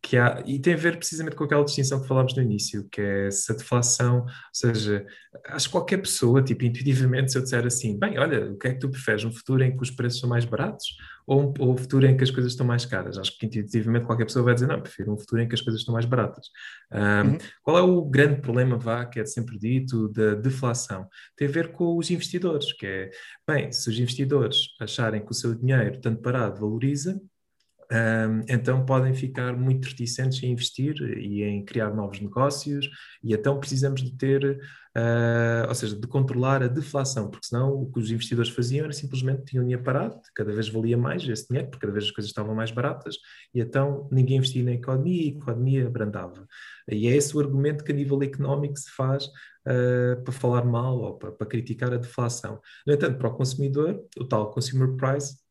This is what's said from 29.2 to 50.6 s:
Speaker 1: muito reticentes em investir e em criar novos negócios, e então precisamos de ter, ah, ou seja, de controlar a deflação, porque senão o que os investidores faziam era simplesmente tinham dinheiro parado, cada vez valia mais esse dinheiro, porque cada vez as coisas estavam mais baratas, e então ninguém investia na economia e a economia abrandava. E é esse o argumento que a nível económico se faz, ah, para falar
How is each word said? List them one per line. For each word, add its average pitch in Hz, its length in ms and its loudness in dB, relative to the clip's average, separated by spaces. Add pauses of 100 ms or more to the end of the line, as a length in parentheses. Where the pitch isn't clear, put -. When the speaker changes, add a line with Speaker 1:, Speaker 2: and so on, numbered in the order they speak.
Speaker 1:
muito 131 320 2
reticentes 131 540 -4
em 127 100 0
investir 131 440 -2 (220)
e 101 240 -4
em 101 220 -2
criar 107 300 -2
novos 98 260 -4
negócios, 143 680 -2 (340)
e 110 120 2
então 139 240 2
precisamos 135 440 0
de 127 140 -6
ter, 139 440 2 (340)
ah, 117 720 2
ou 127 60 -4
seja, 107 240 -4
de 113 80 -8
controlar 131 560 2
a 123 60 2
deflação, 131 600 -2
porque - 200 -14
senão 131 260 0
o 135 180 -4
que 120 60 -4
os 110 120 -2
investidores 117 400 0
faziam 135 340 0
era 151 80 -6
simplesmente 131 520 -2
tinham 127 200 0
dinheiro 123 180 0
parado, 147 380 -2 (160)
cada 107 160 -2
vez 107 160 -2
valia 113 280 0
mais 120 320 0
esse 110 200 -6
dinheiro, 127 200 -2
porque - 160 -18
cada 101 80 -2
vez 104 120 -2
as - 80 -2
coisas 107 180 -8
estavam 107 240 -6
mais 113 160 -2
baratas, 123 460 -4 (360)
e 120 80 0
então 139 520 -2
ninguém 131 240 4
investia 131 260 2
na 123 100 0
economia 139 500 0
e 156 40 0
a 143 120 -4
economia 127 500 0
abrandava. 104 580 -6 (420)
E 107 200 0
é 135 80 6
esse 143 200 2
o 147 40 2
argumento 143 440 0
que - 80 -4
a - 20 0
nível 139 280 0
económico 143 560 -2
se - 140 -14
faz, 135 360 -2 (380)
ah, 123 560 2
para 131 100 -6
falar 123 320 2